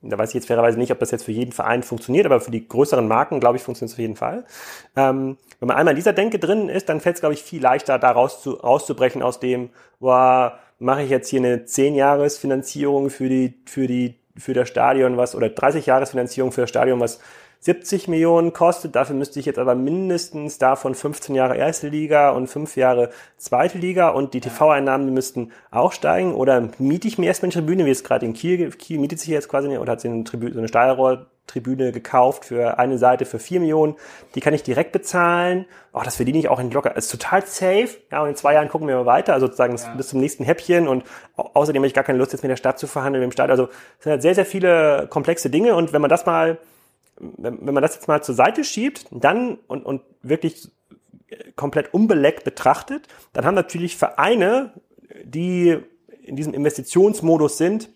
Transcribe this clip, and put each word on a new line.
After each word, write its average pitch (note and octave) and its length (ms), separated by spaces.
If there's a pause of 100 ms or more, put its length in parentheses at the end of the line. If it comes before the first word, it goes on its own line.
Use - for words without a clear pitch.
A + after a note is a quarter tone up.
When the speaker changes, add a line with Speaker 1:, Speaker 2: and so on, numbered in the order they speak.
Speaker 1:
da G#2 120
weiß A2+ 140
ich - 40
jetzt B2 120
fairerweise A#2 300
nicht, A#2+ 140
ob - 80
das A#2+ 120
jetzt A#2 120
für - 80
jeden A#2+ 220
Verein A#2+ 280
funktioniert, B2 440
aber C3 160
für - 100
die A2+ 160
größeren B2+ 400
Marken, C3 320
glaube A#2+ 160
ich, B2+ 80
funktioniert's A#2 300
auf - 60
jeden A2 180
Fall. E3 260 (540)
Ähm, C3+ 400 (240)
wenn B2 60
man C3 100
einmal D#3 160
in - 20
dieser F3 160
Denke G#3 280
drin F#3+ 280
ist, F#3+ 220
dann D#3 100
fällt's, - 220
glaube D3+ 140
ich, D3 60
viel E3 200
leichter, C3 380
da B2+ 120
rauszu-, B2+ 500
rauszubrechen B2+ 640
aus B2 160
dem, B2 300 (320)
boah, B2+ 580 (180)
mache C3 260
ich C3 60
jetzt C3 200
hier C3 100
eine B2 240
zehn C#3 320
Jahres C#3+ 420
Finanzierung C#3 720
für C3 200
die, C3 360
für C3 220
die, B2 320 (160)
für - 180
das B2 140
Stadion, B2+ 480
was, B2 200
oder A2+ 120
dreißig C#3 380
Jahres C3 240
Finanzierung B2+ 420
für C3 100
das A#2+ 80
Stadion, B2 300
was A#2 200 (440)
siebzig F3 440
Millionen E3 440
kostet. E3+ 440
Dafür C3+ 200
müsste C#3 240
ich C3 60
jetzt C#3+ 120
aber B2+ 160
mindestens D3+ 840
davon C3 380
fünfzehn - 380
Jahre C3 220
erste D3 320
Liga D3 440
und C3 160
fünf D3+ 280
Jahre B2 340 (280)
zweite D#3+ 400
Liga F3+ 320
und C#3 240
die C3 60
Speaker 2:
Ja. - 40
Speaker 1:
T-V-Einnahmen, C#3 640
die C3 60
müssten C3 380 (200)
auch C#3 220
steigen. F3 400
Oder B2 440
miete D3 300
ich A3 100
mir F3 100
erstmal F3+ 200
eine E3+ 60
Tribüne, F3 320
wie C3+ 60
es C3 120
gerade B2+ 220
in A2+ 80
Kiel, F3 380
Kiel - 280
mietet D3 200
sich D#3 100
jetzt D3+ 180
quasi C#3 220
eine, C3 100
oder A#2+ 140
hat A#2 80
sie A#2+ 80
eine A2+ 140
Tribü-, A#2 280
so A#2 80
eine A2+ 80
Stahlrohrtribüne B2+ 1300
gekauft B2 520
für A#2 340
eine B2+ 180
Seite B2 260
für A#2 160
vier F3+ 220
Millionen. D#3 340 (400)
Die B2+ 60
kann D3+ 120
ich D3 100
direkt B2+ 280
bezahlen. F3 760 (280)
Oh, - 100
das - 140
verdiene C3 220
ich D3+ 100
auch C3 100
in B2 100
locker. C#3 280
Ist A2+ 140
total - 340
safe. G3 440 (220)
Ja, D3 120
und D3 60
in C#3+ 60
zwei D3 200
Jahren D3+ 120
gucken D#3 220
wir C3 80
mal B2 80
weiter. D3+ 280
Also C3 120
sozusagen B2 320
Speaker 2:
Ja. A#2 180
Speaker 1:
bis B2+ 140
zum C3+ 100
nächsten C#3 240
Häppchen. E3+ 460
Und C3 140 (340)
au-, - 160
außerdem C#3+ 260
habe C3+ 80
ich B2 60
gar C3+ 100
keine C3 140
Lust, C3 160
jetzt C3 80
mit C3 100
der B2+ 60
Stadt C3 200
zu D3 100
verhandeln, C3+ 340
mit B2 100
dem - 20
Stadt. C3+ 160
Also B2+ 200 (300)
es - 40
sind D#3 80
halt C#3 100
sehr, E3+ 140
sehr F#3+ 100
viele E3 640
komplexe D#3+ 400
Dinge. G3 260
Und E3 180
wenn D3+ 80
man D3 80
das E3 160
mal, E3 320 (600)
wenn, - 420
wenn C#3 140
man C#3 80
das D#3+ 100
jetzt - 140
mal D3+ 160
zur C3+ 120
Seite F#3+ 280
schiebt, B3+ 480
dann A#3 560
und, - 180
und C3+ 160 (220)
wirklich D#3 480 (840)
komplett C#3+ 380
unbeleckt E3 500
betrachtet, - 640 (260)
dann B2 120
haben F3 100
natürlich F3 420
Vereine, A3 760 (520)
die F3 540 (460)
in - 120
diesem D3+ 200
Investitionsmodus D#3 1040
sind G3+ 360